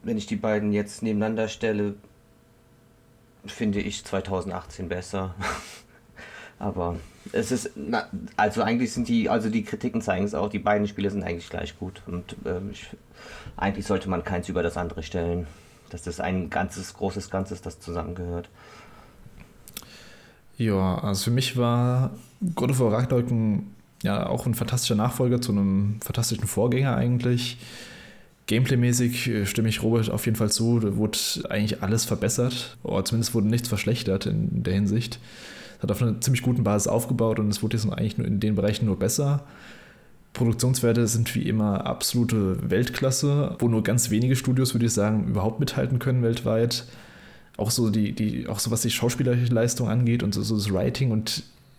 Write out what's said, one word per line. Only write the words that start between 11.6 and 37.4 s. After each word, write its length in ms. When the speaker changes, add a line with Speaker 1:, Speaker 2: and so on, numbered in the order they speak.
Speaker 1:
gut. 300
Und, 280
ähm, 260
ich, 160
eigentlich 280
sollte 240
man 140
keins 260
über 140
das 140
andere 260
stellen. 440
Dass 100
das 180
ein 300
ganzes, 460
großes 340
Ganzes, 320
das 180
zusammengehört. 680
Speaker 2:
Ja, 400
also 280
für 60
mich 260
war 540
God 160
of 80
War 120
Ragnarök 380
ein, 460
ja, 240
auch 220
ein 80
fantastischer 400
Nachfolger 460
zu 100
einem 500
fantastischen 460
Vorgänger 480
eigentlich. 640
Gameplaymäßig, 800
äh, 180
stimme 240
ich 140
Robert 260
auf 160
jeden 120
Fall 140
zu, 280
da 160
wurde 220
eigentlich 340
alles 220
verbessert, 800
oder 220
zumindest 300
wurde 120
nichts 220
verschlechtert 560
in 380
der 100
Hinsicht. 460
Es 60
hat 80
auf 100
einer 180
ziemlich 220
guten 220
Basis 240
aufgebaut 500
und 120